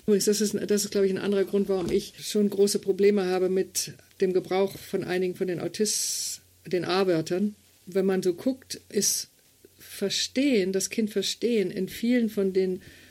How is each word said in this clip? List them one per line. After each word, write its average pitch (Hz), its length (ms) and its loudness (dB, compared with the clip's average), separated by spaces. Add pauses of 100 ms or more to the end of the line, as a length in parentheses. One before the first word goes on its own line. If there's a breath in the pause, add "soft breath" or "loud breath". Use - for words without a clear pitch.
Übrigens, 202 200 4
das 208 160 2
ist, 202 140 0 (120)
das 202 160 2
ist, - 80 -8
glaube 196 160 2
ich, 190 60 0
ein 190 40 -2
anderer 196 280 0
Grund, 202 220 0
warum 185 220 -2
ich - 320 -2
schon 208 280 2
große 202 280 2
Probleme 196 480 2
habe 185 240 2
mit 190 440 -2 (260)
dem 185 140 2
Gebrauch 185 440 0
von - 260 -6
einigen 180 320 -2
von 180 120 -4
den 175 140 -4
Autis-, - 800 -4 (260)
den 170 180 0
A-Wörtern. 185 720 0 (320)
Wenn 185 180 0
man 190 160 2
so 180 120 2
guckt, - 460 -6 (100)
ist - 400 -2 (500)
Verstehen, 202 960 0
das 185 180 -2
Kind 220 180 0
verstehen, 202 640 0
in 185 180 -4
vielen 233 400 0
von 196 240 0
den 185 300 0 (280 loud breath)